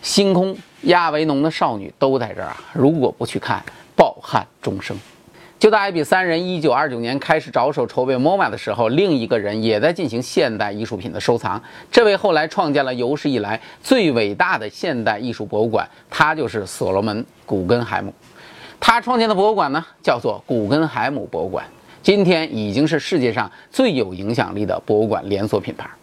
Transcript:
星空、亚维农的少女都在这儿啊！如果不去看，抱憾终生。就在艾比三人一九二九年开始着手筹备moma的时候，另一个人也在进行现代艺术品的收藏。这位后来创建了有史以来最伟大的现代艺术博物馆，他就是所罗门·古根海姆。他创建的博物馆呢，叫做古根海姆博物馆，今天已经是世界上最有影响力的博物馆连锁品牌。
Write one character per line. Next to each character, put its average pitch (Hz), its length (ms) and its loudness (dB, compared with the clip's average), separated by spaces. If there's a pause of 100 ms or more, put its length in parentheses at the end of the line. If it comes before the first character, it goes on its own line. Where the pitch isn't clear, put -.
星 196 320 2
空、 190 200 0 (280)
亚 175 300 2
维 151 120 0
农 143 180 0
的 156 80 2
少 143 280 -2
女 98 200 -12
都 135 220 2
在 110 140 -6
这 98 80 -10
儿 85 60 -8
啊！ - 100 -12 (160)
如 147 180 4
果 135 180 2
不 - 160 -8
去 - 140 -6
看， 101 240 -4 (320)
抱 165 260 4
憾 - 240 -2 (160)
终 101 200 -4
生。 - 120 -10 (640)
就 214 140 6
在 214 80 4
艾 202 100 -2
比 170 140 -2
三 185 240 2
人 170 180 0
一 180 140 -4
九 147 100 2
二 139 200 2
九 123 100 -6
年 117 180 -4
开 160 220 0
始 143 100 -14
着 127 220 0
手 135 160 -2
筹 127 180 -2
备 135 120 0
moma 156 320 2
的 107 80 -8
时 107 160 -4
候， 110 160 2
另 170 200 2
一 131 160 0
个 113 140 0
人 104 240 -4
也 110 160 2
在 156 140 2
进 165 160 -4
行 113 120 -4
现 127 360 0
代 104 120 -2
艺 104 140 -6
术 113 140 -8
品 90 160 -10
的 - 40 -6
收 117 200 0
藏。 107 260 -6 (260)
这 240 140 6
位 202 140 4
后 190 160 2
来 156 120 2
创 160 280 -2
建 143 100 2
了 131 100 -2
有 123 220 -2
史 147 140 -2
以 127 100 0
来 104 180 -4 (240)
最 214 300 4
伟 107 240 0
大 127 220 2
的 110 120 -6
现 131 360 -4
代 107 120 0
艺 120 140 -6
术 107 140 -8
博 104 160 -2
物 117 80 2
馆， 101 200 0 (200)
他 156 260 2
就 151 100 -4
是 107 200 -4
所 92 260 -4
罗 98 100 2
门· 107 220 -4 (220)
古 95 200 -2
根 117 200 2
海 98 160 -4
姆。 98 120 -12 (640)
他 226 220 4
创 240 180 0
建 226 100 2
的 214 60 2
博 202 180 4
物 220 40 0
馆 156 160 0
呢， 156 120 -2 (200)
叫 131 160 2
做 107 260 -4
古 113 220 -2
根 151 200 2
海 117 220 -2
姆 139 220 -6
博 80 100 -2
物 90 60 -2
馆， 92 180 -6 (380)
今 202 200 4
天 160 320 2
已 107 160 -4
经 135 140 2
是 151 140 0
世 - 180 -2
界 123 160 2
上 107 160 -2 (220)
最 247 220 2
有 104 200 -2
影 98 220 -4
响 95 180 -2
力 104 120 -2
的 87 200 -2
博 107 100 2
物 110 120 4
馆 101 200 -2
连 101 200 -2
锁 107 120 0
品 - 160 -8
牌。 - 140 -12 (140)